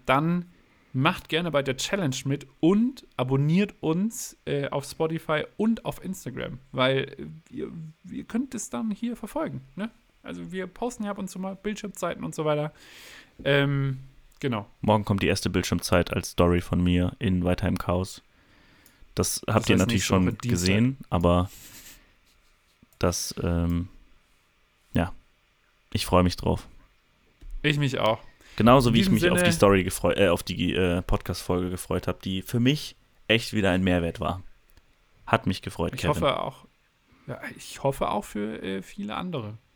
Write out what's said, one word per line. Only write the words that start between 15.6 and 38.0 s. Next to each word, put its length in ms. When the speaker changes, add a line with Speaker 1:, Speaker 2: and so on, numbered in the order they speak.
Speaker 2:
als 200
Story 280
von 240
mir 360
in 260
Weiter 240
im 80
Chaos. 440
Das 320
habt 140
Speaker 1:
Das 80
Speaker 2:
ihr 60
Speaker 1:
heißt, 40
Speaker 2:
natürlich 220
Speaker 1:
nächste 140
Woche 80
Speaker 2:
schon 80
Speaker 1:
Dienstag. 180
Speaker 2:
gesehen, 480
aber 400
das, 420
ähm, 460
ja, 200
ich 120
freu 160
mich 140
drauf. 320
Speaker 1:
Ich 180
mich 200
auch. 200
Speaker 2:
Genauso 320
Speaker 1:
In 60
Speaker 2:
wie 40
ich 60
Speaker 1:
diesem 80
Speaker 2:
mich 180
auf 60
die 80
Speaker 1:
Sinne 80
Speaker 2:
Story 320
gefreu-, 300
äh, 120
auf 160
die, 300
äh, 280
Podcast-Folge 680
gefreut 400
hab, 120
die 200
für 180
mich 380
echt 240
wieder 180
ein 140
Mehrwert 340
war. 240
Hat 220
mich 140
gefreut, 340
Speaker 1:
Ich 60
Speaker 2:
Kevin. 140
Speaker 1:
hoffe 260
auch, 240
ja, 120
ich 280
hoffe 260